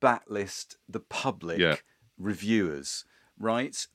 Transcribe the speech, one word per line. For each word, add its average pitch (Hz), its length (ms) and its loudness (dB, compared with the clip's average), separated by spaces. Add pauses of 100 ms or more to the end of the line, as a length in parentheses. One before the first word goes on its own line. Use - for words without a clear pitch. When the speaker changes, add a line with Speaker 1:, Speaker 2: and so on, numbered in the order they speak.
Speaker 1:
backlist, 107 760 0 (100)
the 92 140 -8
public, 85 580 -4
Speaker 2:
Yeah. 82 160 6 (420)
Speaker 1:
reviewers, 92 840 0 (340)
right? 117 580 -2